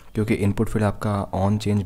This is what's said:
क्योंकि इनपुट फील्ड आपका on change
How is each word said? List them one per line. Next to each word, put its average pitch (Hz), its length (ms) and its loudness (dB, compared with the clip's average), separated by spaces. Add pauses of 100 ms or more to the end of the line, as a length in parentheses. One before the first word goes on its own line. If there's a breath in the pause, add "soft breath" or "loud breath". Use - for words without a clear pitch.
(140 loud breath)
क्योंकि 110 200 0
इनपुट 104 360 0
फील्ड 107 160 0
आपका 104 300 0 (200)
on 98 280 2
change 101 220 0